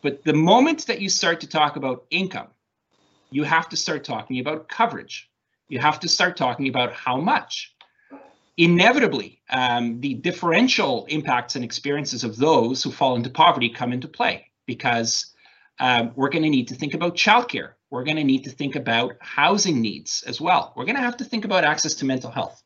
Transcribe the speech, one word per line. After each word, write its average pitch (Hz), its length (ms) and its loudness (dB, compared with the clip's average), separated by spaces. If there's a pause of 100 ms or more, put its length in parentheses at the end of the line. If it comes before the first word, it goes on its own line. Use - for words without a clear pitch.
but 143 220 -4
the 156 100 2
moment 226 540 6
that 208 140 -4
you 196 80 -6
start 170 320 0
to 151 60 -14
talk 151 280 0
about 131 340 -6
income, 180 380 -4 (840)
you 139 120 -2
have 160 240 0
to - 80 -12
start 160 300 -4
talking 127 340 -6
about 156 300 -6
coverage. - 600 -4 (380)
You 131 120 -6
have 147 200 2
to 175 80 -6
start 180 300 0
talking 135 320 -2
about 127 240 -2
how 127 260 -4
much. - 560 -2 (800)
Inevitably, 175 960 4
um, 120 500 -2
the 139 140 -4
differential 170 960 0
impacts 147 480 -2
and 123 80 -4
experiences 143 580 -6
of 110 140 -6
those 131 440 2
who 135 100 -4
fall 127 260 0
into 120 120 -2
poverty 156 380 4
come 123 240 -4
into 127 160 -6
play - 400 -4 (180)
because, 120 680 -2 (460)
um, 120 360 2
we're 135 140 0
gonna 156 200 2
need 127 200 2
to 127 60 -10
think 143 180 -6
about 170 220 -2
childcare. 214 580 2 (160)
We're 127 160 -8
gonna 151 180 -2
need 131 220 2
to 135 60 -10
think 143 260 -6
about 123 420 -2
housing 165 600 0
needs 95 440 -4
as - 140 -10
well. - 380 2
We're 127 80 -6
gonna 247 140 -2
have 240 180 -2
to 240 80 -8
think 220 180 -6
about 190 220 2
access 151 300 0
to 139 100 -4
mental 131 260 -2
health. - 340 -8